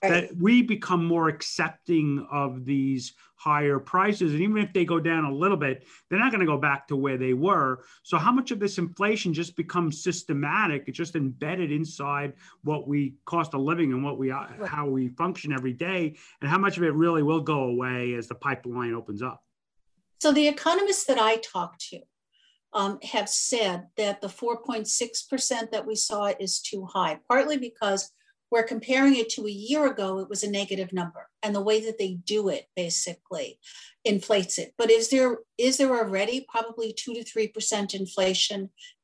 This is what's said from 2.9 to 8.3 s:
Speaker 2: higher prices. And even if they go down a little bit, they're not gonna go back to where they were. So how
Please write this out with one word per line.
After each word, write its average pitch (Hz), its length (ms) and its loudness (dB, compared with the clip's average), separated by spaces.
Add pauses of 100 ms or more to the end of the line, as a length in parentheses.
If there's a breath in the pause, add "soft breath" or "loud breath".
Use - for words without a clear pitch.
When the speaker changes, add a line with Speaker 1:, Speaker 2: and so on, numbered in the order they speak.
Speaker 2:
higher 147 420 2
prices. 185 540 2
And 151 100 0
even 214 160 2
if 208 140 -2
they 180 120 2
go 170 140 2
down 160 260 2
a 139 80 -2
little 180 240 2
bit, 135 300 -4 (220 loud breath)
they're 180 100 0
not 240 140 2
gonna 196 120 2
go 151 140 2
back 139 300 0
to 147 80 -2
where 135 200 0
they 127 180 0
were. 143 500 2 (180 loud breath)
So - 160 0
how 196 140 6